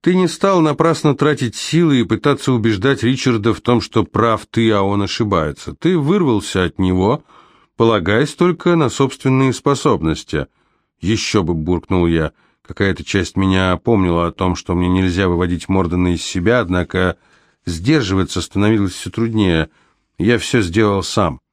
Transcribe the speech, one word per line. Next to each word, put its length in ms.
«Ты 140
не 120
стал 340
напрасно 540
тратить 400
силы 440
и 40
пытаться 500
убеждать 500
Ричарда 500
в 80
том, 200
что 220
прав 440
ты, 240
а 100
он 220
ошибается. 720
Ты 200
вырвался 680
от 160
него, 440
полагаясь 580
только 420
на 140
собственные 640
способности». 920
«Еще 420
бы», 100
буркнул 540
я. 240
Какая-то 400
часть 340
меня 400
помнила 480
о 60
том, 240
что 180
мне 160
нельзя 380
выводить 420
Мордена 460
из 80
себя, 380
однако... 560
Сдерживаться 680
становилось 520
все 160
труднее. 600
Я 200
все 240
сделал 420
сам. 360